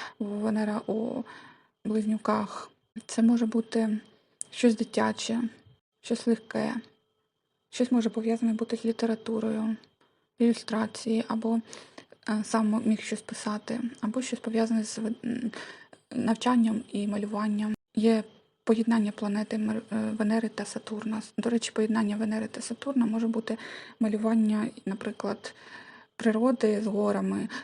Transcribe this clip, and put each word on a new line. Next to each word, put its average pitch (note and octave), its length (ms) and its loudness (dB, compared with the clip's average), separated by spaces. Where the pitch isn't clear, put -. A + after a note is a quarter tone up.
Венера G#3 680 -2
у A3 360 -2
Близнюках. G#3+ 840 0
Це - 160 0
може A#3 240 6
бути A3 540 0
щось A#3 240 4
дитяче, A3 680 0
щось - 260 -4
легке, A3 480 0
щось B3 220 0
може A#3 180 4
пов'язане A3+ 440 0
бути A3+ 240 -2
з A3+ 80 -6
літературою, A3 880 0
ілюстрації, A3 880 2
або, A3+ 320 0
е, G#3+ 140 0
сам A3 420 2
міг A3 160 2
щось - 200 -6
писати, A3 580 -6
або A3+ 200 -2
щось A#3+ 180 -6
пов'язане A3+ 440 0
з - 140 -8
вед-, A3 280 -4
м, A3+ 260 -4
навчанням A3+ 720 2
і G#3 160 -2
малюванням. G#3 680 -2
Є A3 280 4
поєднання A3 460 4
планети G#3+ 460 -2
Мер-, G#3+ 240 -2
е, A3 40 -2
Венери G#3+ 540 0
та - 160 -8
Сатурна. G#3+ 560 -6
До A3 120 0
речі, A#3 240 0
поєднання A3 440 2
Венери G#3+ 300 -2
та - 140 -12
Сатурна B3 440 0
може A3+ 220 0
бути A3+ 300 -2
малювання, G#3+ 680 2
наприклад, G#3 680 -6
природи A3 640 2
з A3 40 -2
горами, G3+ 640 0